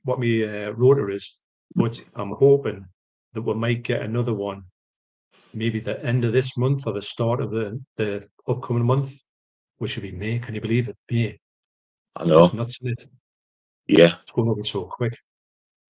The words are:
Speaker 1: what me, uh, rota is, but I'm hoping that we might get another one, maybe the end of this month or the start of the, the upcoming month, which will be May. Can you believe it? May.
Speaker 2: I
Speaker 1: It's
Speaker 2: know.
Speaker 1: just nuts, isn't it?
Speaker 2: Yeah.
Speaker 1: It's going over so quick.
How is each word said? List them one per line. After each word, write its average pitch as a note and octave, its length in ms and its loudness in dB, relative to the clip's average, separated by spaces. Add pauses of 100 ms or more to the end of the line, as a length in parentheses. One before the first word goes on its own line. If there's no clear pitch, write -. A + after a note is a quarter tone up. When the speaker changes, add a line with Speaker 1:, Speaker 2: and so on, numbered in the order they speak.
Speaker 1:
what C3 140 -2
me, A#2 260 2
uh, G#2 260 -4
rota A#2 440 6
is, - 220 -10 (400)
but A#2 240 2 (140)
I'm G2+ 180 -6
hoping C3+ 540 4 (480)
that A2+ 80 -6
we A#2 120 -2
might A#2 280 0
get - 200 -4
another A#2 300 -2
one, G2+ 300 -6 (920)
maybe A2 280 -2
the G2 240 -6
end A#2+ 200 2
of A2+ 80 2
this B2 240 0
month C3+ 300 0
or G#2+ 60 -2
the G2+ 100 -4
start A#2 380 -2
of G#2+ 100 -4
the, A2 300 -4 (160)
the G2+ 300 -4 (220)
upcoming A#2+ 360 -2
month, C3+ 280 0 (680)
which G#2 180 -6
will G#2 60 -6
be F#2+ 100 -10
May. G#2+ 260 -4
Can A2 160 -6
you G#2+ 60 -6
believe A#2 280 2
it? G#2 80 -10 (140)
May. A#2 280 0 (760)
Speaker 2:
I - 60 -8
Speaker 1:
It's E2+ 80 2
Speaker 2:
know. D#2+ 120 2
Speaker 1:
just F2 120 0
nuts, A#2+ 260 -8
isn't B2 200 -6
it? - 80 -20 (800)
Speaker 2:
Yeah. E2+ 340 8
Speaker 1:
It's - 100 -20
going A#2 160 0
over G#2 140 -2
so G2 220 -6
quick. A#2 320 -4 (760)